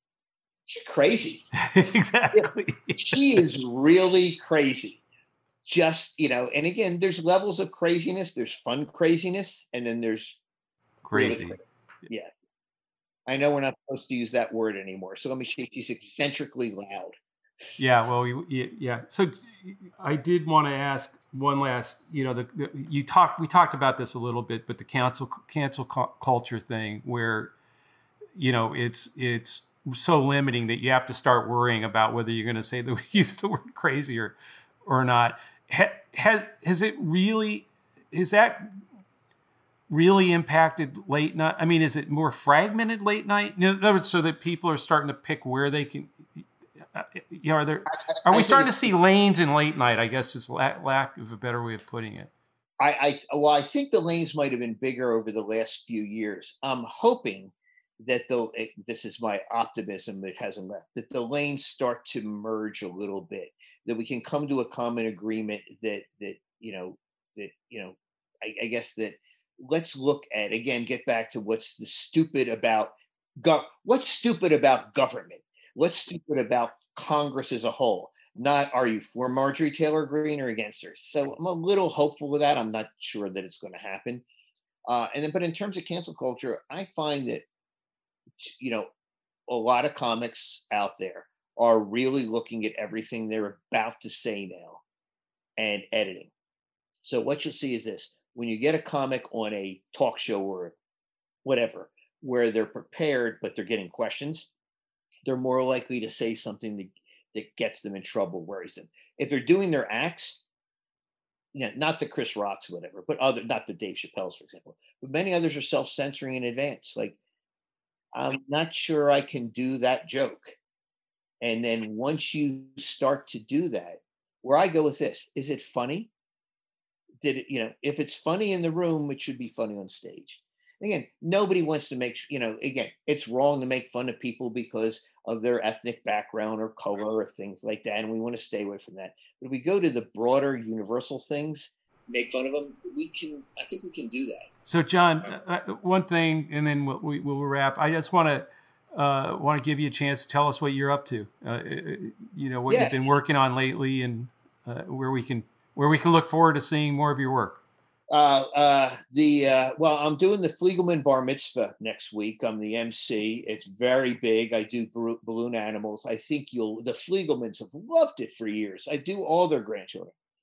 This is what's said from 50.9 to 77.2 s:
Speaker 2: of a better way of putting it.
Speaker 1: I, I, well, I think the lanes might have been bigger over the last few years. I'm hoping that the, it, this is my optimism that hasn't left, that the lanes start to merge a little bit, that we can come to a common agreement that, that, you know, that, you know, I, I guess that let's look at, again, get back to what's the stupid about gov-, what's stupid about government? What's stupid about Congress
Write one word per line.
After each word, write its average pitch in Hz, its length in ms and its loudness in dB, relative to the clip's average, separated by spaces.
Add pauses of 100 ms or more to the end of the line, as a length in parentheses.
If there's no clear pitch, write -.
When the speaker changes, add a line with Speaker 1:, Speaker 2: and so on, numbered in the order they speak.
Speaker 2:
of 113 140 -12
a 113 60 -12
better 120 260 -4
way 113 120 -6
of 104 100 -16
putting 110 300 -10
it. 95 140 -16 (500)
Speaker 1:
I, 143 400 4 (140)
I, 147 40 0
well, 147 160 6
I 147 80 6
think 277 300 -2
the 220 80 6
lanes 170 360 0
might 143 160 0
have 120 80 -2
been 120 140 -4
bigger 123 380 -2
over 113 200 0
the 110 100 -4
last 110 440 -4
few 113 160 -6
years. 104 600 -8
I'm 127 240 -4
hoping 117 640 0 (560)
that 123 220 0
the, 120 260 0
it, 113 160 -8 (160)
this 113 180 -10
is 110 160 -12
my 104 200 -4 (100)
optimism 101 680 -6
that 95 160 -10
hasn't 95 320 -10
left, - 260 -14
that 120 160 -12
the 127 100 -4
lanes 143 440 -4
start 120 420 -4
to 123 160 -6
merge 107 580 -6
a 104 60 -8
little 98 340 -8
bit, 92 320 -12 (320)
that 113 120 -4
we 113 100 -6
can 120 140 -6
come 147 260 -4
to 135 140 0
a 117 80 -4
common 117 360 -4
agreement 107 560 -6 (220)
that, 104 200 -6 (160)
that, 101 160 -12 (240)
you 113 140 -14
know, 90 240 -12 (400)
that, 101 120 -12 (200)
you 117 100 -16
know, 90 160 -14 (480)
I, 110 200 -10
I - 40 -4
guess 113 260 -6
that 110 200 -6 (560)
let's 165 260 -2
look 135 380 0
at, 107 180 -2
again, 117 320 -2
get 120 220 -6
back 113 260 -2
to 120 80 -8
what's 110 380 -6
the - 80 -14
stupid 160 640 0
about 110 440 0 (460)
gov-, 156 260 4 (200)
what's 269 240 2
stupid 180 420 2
about 131 420 4
government? - 480 -2 (340)
What's 165 220 2
stupid 165 400 -4
about 120 340 0 (240)
Congress 143 560 -2